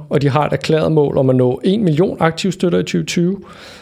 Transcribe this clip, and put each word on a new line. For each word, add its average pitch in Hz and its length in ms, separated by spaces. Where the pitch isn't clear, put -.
og 135 120
de 139 80
har 147 180
et - 60
erklæret 160 380
mål 147 260
om 135 120
at 127 60
nå 127 280
en 202 200
million 165 360
aktive 165 320
støtter 180 280
i 175 40
tyve 170 200
tyve. 180 340